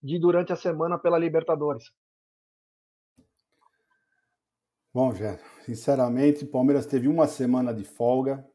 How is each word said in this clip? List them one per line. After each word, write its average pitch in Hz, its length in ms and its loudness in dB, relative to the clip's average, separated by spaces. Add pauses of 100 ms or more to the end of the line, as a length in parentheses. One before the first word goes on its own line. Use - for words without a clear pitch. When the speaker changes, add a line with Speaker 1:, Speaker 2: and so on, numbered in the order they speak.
Speaker 1:
de 143 160 -6
durante 175 340 2
a 170 40 -2
semana 170 420 -2
pela 170 200 2
Libertadores? 156 640 -2 (3000)
Speaker 2:
Bom, 127 220 0
Jé, 101 260 -8 (240)
sinceramente, 131 800 0
o - 20 -14
Palmeiras 139 380 2
teve 131 240 -2
uma 156 180 2
semana 127 460 -2
de 104 120 -8
folga 131 720 -2